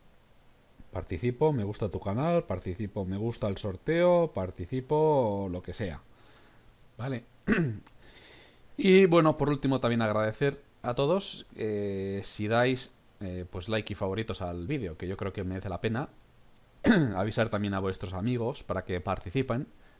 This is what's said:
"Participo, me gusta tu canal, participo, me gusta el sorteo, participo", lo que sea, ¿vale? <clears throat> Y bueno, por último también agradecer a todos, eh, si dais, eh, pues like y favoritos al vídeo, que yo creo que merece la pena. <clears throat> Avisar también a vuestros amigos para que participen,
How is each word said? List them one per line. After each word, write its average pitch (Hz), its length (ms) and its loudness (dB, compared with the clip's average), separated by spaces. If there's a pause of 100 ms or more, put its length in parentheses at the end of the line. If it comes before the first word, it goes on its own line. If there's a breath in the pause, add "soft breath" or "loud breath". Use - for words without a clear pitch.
(920)
"Participo, 123 600 0
me 127 100 0
gusta 101 280 -4
tu 95 100 -6
canal, 156 440 0
participo, 98 600 -6
me 95 140 -4
gusta 113 300 -4
el 98 100 -4
sorteo, 170 720 2
participo", 117 1160 0
lo 90 100 -6
que 87 140 -12
sea, 82 260 -6 (960 loud breath)
¿vale? 120 280 -8 (220)
<clears throat> 156 360 2 (1000 loud breath)
Y 190 260 10
bueno, 160 300 8
por 143 140 2
último 135 300 2
también 120 220 2
agradecer 110 600 0 (200)
a 123 120 -2
todos, 160 520 0 (100)
eh, 101 680 -2
si - 220 -4
dais, 123 460 2 (280)
eh, 90 300 -6
pues 92 180 -8
like 110 240 -2
y 95 40 -6
favoritos 98 440 -4
al 87 280 -6
vídeo, 117 280 -6
que 87 120 -8
yo 95 80 -6
creo 95 160 -6
que 104 100 -6
merece 95 260 -6
la 90 120 -6
pena. 113 300 -4 (720)
<clears throat> 143 320 4
Avisar 110 340 0
también 101 240 -2
a 95 60 -2
vuestros 95 320 -4
amigos 117 500 -4
para 92 220 -4
que 90 160 -4
participen, 117 640 -2 (340 soft breath)